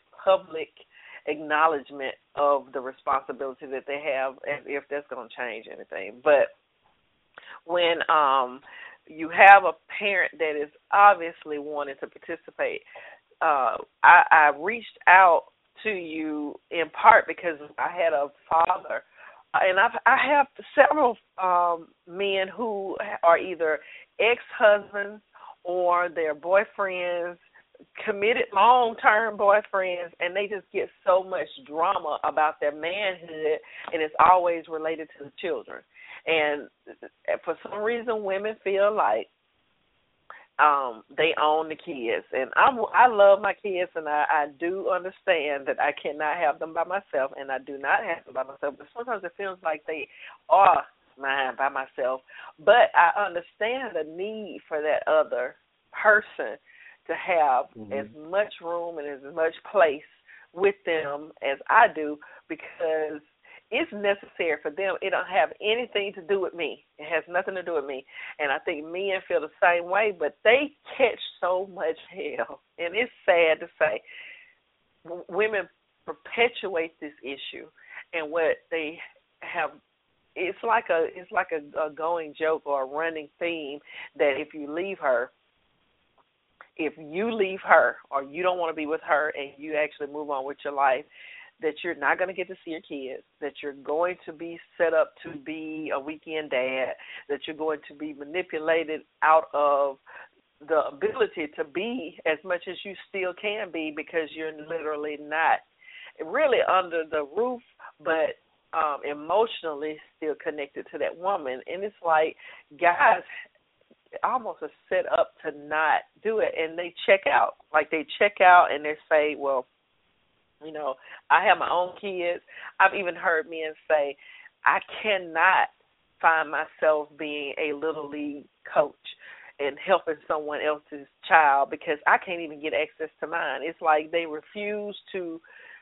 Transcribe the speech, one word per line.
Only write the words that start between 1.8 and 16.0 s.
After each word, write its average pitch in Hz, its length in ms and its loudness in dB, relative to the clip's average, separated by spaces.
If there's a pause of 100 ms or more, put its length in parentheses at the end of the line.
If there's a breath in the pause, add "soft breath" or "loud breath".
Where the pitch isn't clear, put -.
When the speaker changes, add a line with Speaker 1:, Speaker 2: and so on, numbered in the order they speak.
Speaker 1:
of 143 380 2
the 139 80 -8
responsibility 135 840 -6
that 131 200 -10
they 143 160 -8 (120)
have 135 200 -4 (180)
as 143 140 -10
if 139 240 -8
that's 143 180 -8
gonna 120 280 -14
change 113 360 -10
anything. 95 500 -14
But 139 260 6 (1160 loud breath)
when, 170 340 2 (120)
um, 135 500 2 (460 loud breath)
you 160 240 -10
have 196 340 12
a 165 80 0 (260)
parent 196 400 -2
that 151 220 -2
is 147 100 -8 (220)
obviously 170 680 6
wanting 143 420 -8
to - 80 -10
participate, - 720 -8 (580 loud breath)
uh, 139 360 2 (260)
I, 170 280 10
I 151 300 8
reached 220 380 -8 (100)
out 180 360 8 (400)
to 220 60 -2
you 156 640 -6 (160)